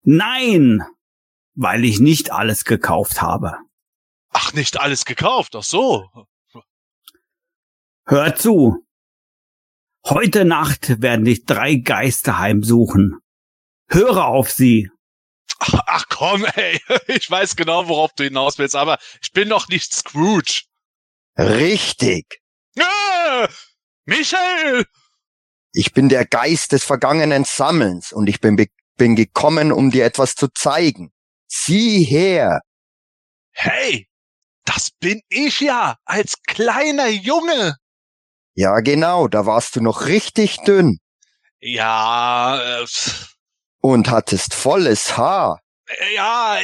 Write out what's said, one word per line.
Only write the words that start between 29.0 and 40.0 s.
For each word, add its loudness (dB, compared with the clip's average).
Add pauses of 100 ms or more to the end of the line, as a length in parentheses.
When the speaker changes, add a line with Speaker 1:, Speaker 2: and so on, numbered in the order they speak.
Speaker 3:
gekommen, 2
um 2
dir 2
etwas 0
zu 0
zeigen. -2 (360)
Sieh 0
her. 2 (920)
Speaker 2:
Hey, -4 (580)
das -6
bin -4
ich -4
ja, -2
als -6
kleiner -2
Junge. -2 (800)
Speaker 3:
Ja, 2
genau, 0
da 0
warst -2
du -2
noch -2